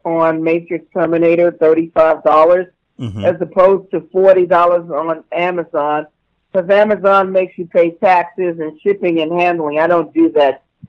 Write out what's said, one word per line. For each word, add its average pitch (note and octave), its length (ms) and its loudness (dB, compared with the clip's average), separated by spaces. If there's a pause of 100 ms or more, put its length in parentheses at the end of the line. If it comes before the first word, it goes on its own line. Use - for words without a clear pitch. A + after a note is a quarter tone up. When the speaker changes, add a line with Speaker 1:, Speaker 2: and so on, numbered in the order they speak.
Speaker 1:
on E3 380 -2
Matrix E3+ 500 -4
Terminator, E3 580 0
thirty-five D#3+ 720 0
dollars, E3 440 2 (320)
Speaker 2:
Mm-hmm. G#2 240 -8
Speaker 1:
as F3 180 -2
opposed F#3 500 0
to E3 100 -6 (100)
forty F#3 340 4
dollars F3 460 0
on D#3+ 400 -6
Amazon, D#3+ 720 -4 (460)
'cause F3+ 180 -2
Amazon G3 640 2
makes F#3 260 -2
you F3+ 80 -10
pay E3+ 260 0
taxes F3 680 -2
and D#3 220 -10
shipping G3 400 -2
and D#3 100 -4
handling. E3+ 480 -2
I E3 80 0
don't E3+ 260 -2
do E3 200 2
that. C#3+ 300 0 (260)